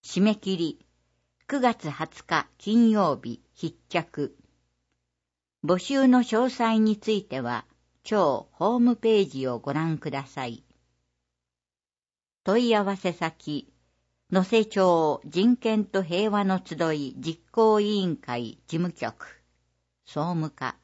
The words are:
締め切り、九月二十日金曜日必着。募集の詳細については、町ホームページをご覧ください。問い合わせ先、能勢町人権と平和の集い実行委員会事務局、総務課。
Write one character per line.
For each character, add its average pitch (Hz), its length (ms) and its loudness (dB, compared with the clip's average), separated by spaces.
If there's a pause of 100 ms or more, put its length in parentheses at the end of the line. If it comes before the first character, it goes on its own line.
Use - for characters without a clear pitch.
締 - 180 -2
め 208 140 2
切 190 200 -4
り、 165 300 -6 (640)
九 285 100 -4
月 233 320 -2
二 156 160 -8
十 - 180 -20
日 156 240 -2 (100)
金 226 320 4
曜 190 300 2
日 120 220 -12 (100)
必 - 240 -10 (120)
着。 151 480 -6 (1300)
募 175 140 0
集 269 280 0
の 254 140 6
詳 233 280 0
細 226 300 0
に 214 180 2
つ 220 140 -6
い 202 140 -2
て 131 160 -8
は、 120 260 -6 (380)
町 165 480 0
ホ 220 240 -2
ー - 20 0
ム 240 160 4
ペ 220 280 2
ー 147 60 -2
ジ 131 200 -6
を 120 100 -4
ご 139 140 -8
覧 160 260 -2
く 143 140 -8
だ 135 140 -8
さ 131 200 -10
い。 117 160 -12 (1800)
問 233 240 2
い 226 60 4
合 202 100 2
わ 196 120 -2
せ 185 160 -4
先、 156 540 -8 (640)
能 185 140 2
勢 220 200 2
町 170 600 2
人 214 300 2
権 220 280 -2
と 190 200 -2
平 185 260 -2
和 202 140 0
の 190 200 0
集 160 300 -2
い 139 240 -6
実 160 320 -8
行 220 300 4
委 208 160 0
員 185 200 -2
会 120 520 -10
事 165 80 -6
務 175 160 -2
局、 - 500 -12 (640)
総 - 140 -6 (140)
務 156 160 -4
課。 - 340 -10